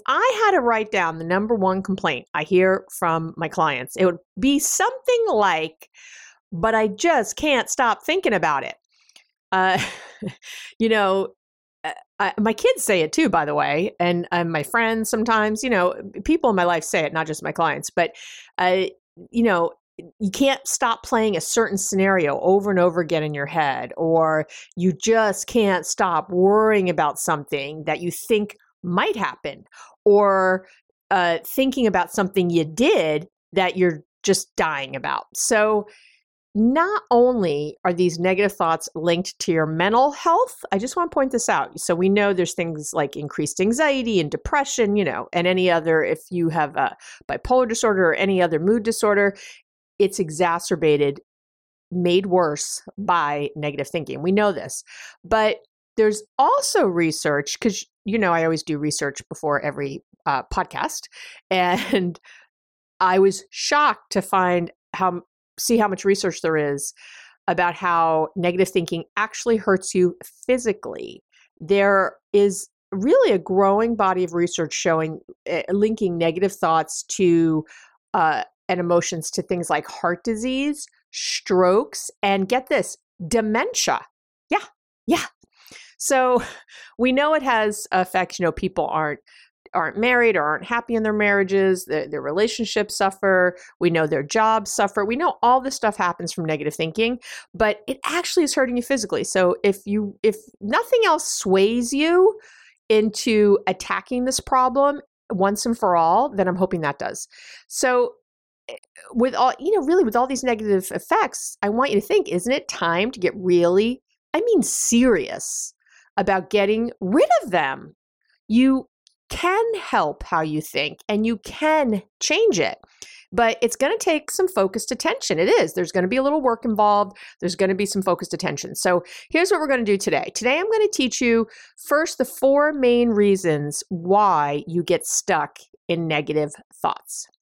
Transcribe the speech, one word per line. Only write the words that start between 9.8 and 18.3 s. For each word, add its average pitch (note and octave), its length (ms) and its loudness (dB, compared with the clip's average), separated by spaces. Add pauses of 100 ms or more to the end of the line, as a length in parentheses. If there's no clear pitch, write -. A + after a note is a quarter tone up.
<laughs> - 580 -14
you A3+ 80 2
know, G3 460 2 (500)
uh, D#3 80 -6 (280)
I, G3+ 200 -2
my A3 140 2
kids B4 300 0
say F#3 180 2
it D#3 100 0
too, D#4 160 2
by E3 160 2
the D3 120 -2
way, D3 440 0
and, F3 320 0
and E3+ 200 0
my D3+ 120 -2
friends A3+ 460 -2
sometimes, G#3+ 540 0
you C4 60 -2
know, F3+ 240 2 (300)
people D#4 260 2
in G#3 60 2
my F3+ 80 2
life F3 220 0
say F#3 160 -2
it, D3 100 -2
not D#3+ 160 -2
just D#3 160 -8
my D3+ 80 -6
clients, D3+ 380 -2
but, - 260 -2 (420)